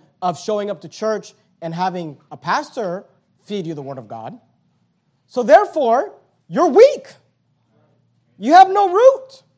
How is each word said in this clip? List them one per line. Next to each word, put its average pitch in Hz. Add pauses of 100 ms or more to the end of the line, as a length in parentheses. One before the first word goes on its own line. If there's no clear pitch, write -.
(220)
of 180
showing 208
up 196
to 170
church 214 (260)
and 165
having 175 (120)
a -
pastor 202 (400)
feed 196
you 165
the 147
Word 135
of 107
God. 120 (880)
So -
therefore, 302 (320)
you're 285
weak. 453 (1200)
You 233
have 381
no 392
root. 523 (160)